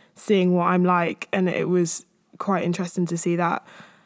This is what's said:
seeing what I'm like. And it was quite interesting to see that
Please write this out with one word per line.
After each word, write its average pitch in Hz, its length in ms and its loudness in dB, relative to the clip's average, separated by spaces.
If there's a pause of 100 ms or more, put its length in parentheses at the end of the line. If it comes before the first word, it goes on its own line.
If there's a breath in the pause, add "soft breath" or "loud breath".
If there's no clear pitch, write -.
(160 soft breath)
seeing 185 380 2
what 175 120 2
I'm 180 180 2
like. 175 480 0
And 185 180 0
it - 200 -2
was 175 360 0 (320)
quite 190 260 -2
interesting 175 440 -2
to 170 100 -4
see 170 180 -2
that 175 300 -2 (400 loud breath)